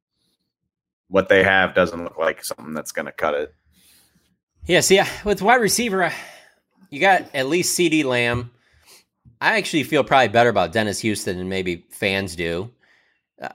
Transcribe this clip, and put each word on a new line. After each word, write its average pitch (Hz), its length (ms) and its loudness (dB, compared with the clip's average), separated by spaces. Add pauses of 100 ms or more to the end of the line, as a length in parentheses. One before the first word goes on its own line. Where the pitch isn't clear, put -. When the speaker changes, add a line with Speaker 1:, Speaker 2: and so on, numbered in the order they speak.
(1120)
Speaker 1:
what 95 200 2
they 98 140 6
have 95 320 2
doesn't 85 280 0
look 82 140 -14
like 80 260 -4
something 73 300 -12
that's 78 180 -10
gonna 78 200 -10
cut 78 240 -4
it. 73 180 -6 (1120)
Speaker 2:
Yeah, 175 140 4
see, 196 200 4 (240)
with 202 200 -2
wide 247 180 4
receiver, 196 440 -2
uh, 156 60 -2 (800)
you 139 120 -6
got 185 320 4
at 131 140 -2
least 170 300 -2
CeeDee 156 280 2
Lamb. 120 440 0 (920)
I 185 160 2
actually 165 260 -2
feel 147 220 0
probably 131 240 4
better 117 200 4
about 95 220 0
Dennis 104 280 -2
Houston 101 380 -4
than 92 120 -6
maybe 92 420 -4
fans 98 420 -4
do. 85 380 -6 (680)
Uh, - 140 -10